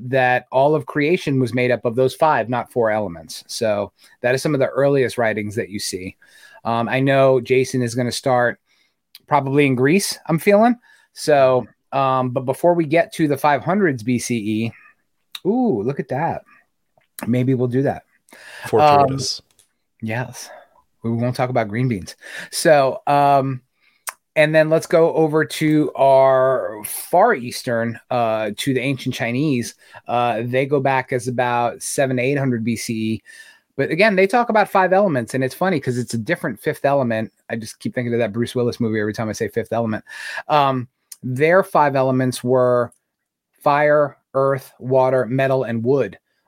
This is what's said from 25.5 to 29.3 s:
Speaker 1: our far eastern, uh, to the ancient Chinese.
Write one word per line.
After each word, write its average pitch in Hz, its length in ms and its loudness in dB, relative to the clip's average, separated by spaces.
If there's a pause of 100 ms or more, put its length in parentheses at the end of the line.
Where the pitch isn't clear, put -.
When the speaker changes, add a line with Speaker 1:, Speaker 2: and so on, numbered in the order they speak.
Speaker 1:
our 131 880 2
far 196 480 2
eastern, 117 640 -4 (100)
uh, 110 480 0
to 139 160 -2
the 127 60 0
ancient 127 340 -4
Chinese. 127 640 -2 (320)